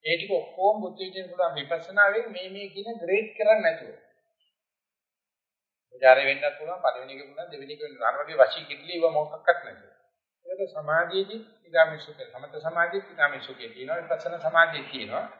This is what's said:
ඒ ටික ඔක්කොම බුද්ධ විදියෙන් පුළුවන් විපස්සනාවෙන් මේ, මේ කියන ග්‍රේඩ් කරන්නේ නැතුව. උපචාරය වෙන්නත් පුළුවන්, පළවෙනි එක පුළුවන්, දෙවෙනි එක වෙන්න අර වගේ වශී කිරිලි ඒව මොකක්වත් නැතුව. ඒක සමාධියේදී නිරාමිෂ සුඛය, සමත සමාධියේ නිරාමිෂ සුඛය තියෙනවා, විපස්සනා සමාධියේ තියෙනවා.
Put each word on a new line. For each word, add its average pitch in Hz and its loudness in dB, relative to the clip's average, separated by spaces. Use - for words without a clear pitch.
ඒ 160 2
ටික 196 -4
ඔක්කොම 185 2
බුද්ධ - -8
විදියෙන් 185 -10
පුළුවන් 170 -2
විපස්සනාවෙන් 196 2
මේ, 185 -10
මේ 196 -10
කියන 202 -10
ග්‍රේඩ් 202 0
කරන්නේ 214 4
නැතුව. 160 -2
උපචාරය 131 8
වෙන්නත් 139 0
පුළුවන්, 160 -10
පළවෙනි 131 -2
එක 139 -16
පුළුවන්, 143 -14
දෙවෙනි 143 -14
එක 147 -12
වෙන්න 135 -12
අර 120 0
වගේ 151 -8
වශී 151 6
කිරිලි 151 -12
ඒව 165 0
මොකක්වත් 151 0
නැතුව. - -18
ඒක 190 -10
සමාධියේදී 175 -2
නිරාමිෂ 160 4
සුඛය, 143 -16
සමත 135 -16
සමාධියේ 170 -2
නිරාමිෂ 143 0
සුඛය 127 -14
තියෙනවා, 131 -8
විපස්සනා 165 -4
සමාධියේ 160 4
තියෙනවා. 120 -6